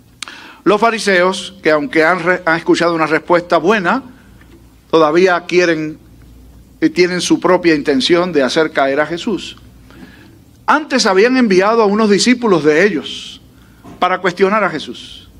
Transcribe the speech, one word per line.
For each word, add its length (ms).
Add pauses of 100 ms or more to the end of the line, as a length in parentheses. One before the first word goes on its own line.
(640)
los 160
fariseos, 840
que 80
aunque 320
han 200
re-, 220
han 120
escuchado 360
una 140
respuesta 500
buena, 460 (880)
todavía 560
quieren 500 (840)
y 100
tienen 320
su 180
propia 340
intención 580
de 120
hacer 280
caer 280
a 80
Jesús. 500 (1080)
Antes 380
habían 320
enviado 440
a 40
unos 240
discípulos 540
de 220
ellos 560 (580)
para 200
cuestionar 440
a 60
Jesús. 600 (100)